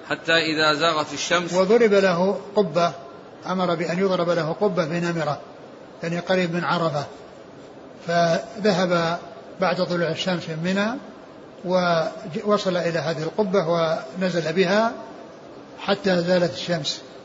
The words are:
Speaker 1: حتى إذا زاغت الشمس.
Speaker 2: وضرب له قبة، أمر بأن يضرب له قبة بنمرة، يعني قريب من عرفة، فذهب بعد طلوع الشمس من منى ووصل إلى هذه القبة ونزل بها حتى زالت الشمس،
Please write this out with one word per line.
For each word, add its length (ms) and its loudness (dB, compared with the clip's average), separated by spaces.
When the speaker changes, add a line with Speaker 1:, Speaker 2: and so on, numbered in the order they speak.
Speaker 1:
حتى 240 -2
إذا 420 4
زاغت 380 2
الشمس. 420 0
Speaker 2:
وضرب 400 6
له 460 4
قبة، 360 2
أمر 280 0
بأن 240 -2
يضرب 320 2
له 300 0
قبة 240 2
بنمرة، 560 -2
يعني 160 -4
قريب 360 2
من 100 -2
عرفة، 420 0
فذهب 1120 2
بعد 260 2
طلوع 240 0
الشمس 380 -2
من 160 -6
منى 340 0
ووصل 1120 0
إلى 220 0
هذه 240 -2
القبة 460 0
ونزل 840 0
بها 400 2
حتى 440 0
زالت 320 2
الشمس، 480 -4